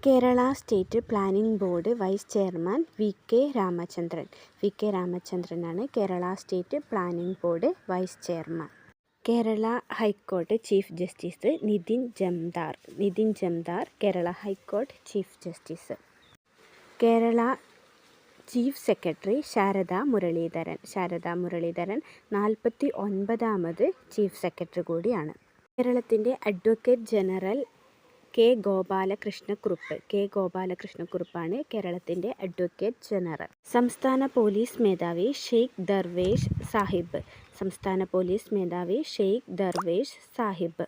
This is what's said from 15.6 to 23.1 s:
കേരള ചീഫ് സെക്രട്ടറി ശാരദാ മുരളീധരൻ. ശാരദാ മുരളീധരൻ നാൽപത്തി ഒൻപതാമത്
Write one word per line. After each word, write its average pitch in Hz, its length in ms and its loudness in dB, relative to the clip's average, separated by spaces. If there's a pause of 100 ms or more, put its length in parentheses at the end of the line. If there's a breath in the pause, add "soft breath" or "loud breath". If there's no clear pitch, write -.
കേരള 233 380 6 (1120)
ചീഫ് 254 380 0
സെക്രട്ടറി 190 460 0 (180)
ശാരദാ 196 480 0 (100)
മുരളീധരൻ. 165 680 -2 (120)
ശാരദാ 175 500 -4
മുരളീധരൻ 175 580 -4 (380 loud breath)
നാൽപത്തി 220 520 0 (160)
ഒൻപതാമത് 202 800 0 (300)